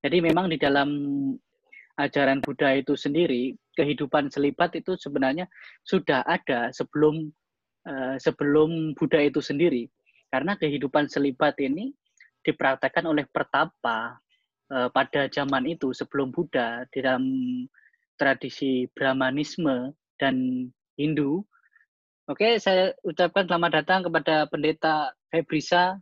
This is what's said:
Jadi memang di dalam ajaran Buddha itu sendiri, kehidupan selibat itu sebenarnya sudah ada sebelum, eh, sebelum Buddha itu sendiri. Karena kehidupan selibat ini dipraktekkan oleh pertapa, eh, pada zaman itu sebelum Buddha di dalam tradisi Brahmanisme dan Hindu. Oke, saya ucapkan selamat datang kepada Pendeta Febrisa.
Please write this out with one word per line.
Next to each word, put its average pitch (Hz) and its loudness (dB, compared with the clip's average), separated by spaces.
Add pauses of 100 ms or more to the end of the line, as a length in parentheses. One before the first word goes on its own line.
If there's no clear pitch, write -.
Jadi 147 2
memang 165 2
di 156 -4
dalam 143 2 (1040)
ajaran 139 0
Buddha 135 0
itu 139 0
sendiri, 143 0 (240)
kehidupan 147 0
selibat 143 0
itu 180 -4
sebenarnya 143 -2 (400)
sudah 151 0
ada 139 -2
sebelum, 151 0 (560)
eh, 135 -6
sebelum 156 2
Buddha 151 2
itu 147 0
sendiri. 143 0 (400)
Karena 156 -2
kehidupan 143 0
selibat 143 0
ini 180 -4 (480)
dipraktekkan 147 0
oleh 151 0
pertapa, 120 -4 (480)
eh, 127 -2
pada 139 0
zaman 139 -2
itu 139 -4
sebelum 135 -4
Buddha 123 -2
di 139 -6
dalam 131 2 (960)
tradisi 131 0
Brahmanisme 135 -2 (240)
dan 127 0 (320)
Hindu. 151 0 (840)
Oke, 220 2
saya 185 2 (160)
ucapkan 175 2
selamat 170 2 (120)
datang 190 2
kepada 156 2
Pendeta 156 0 (160)
Febrisa. 175 2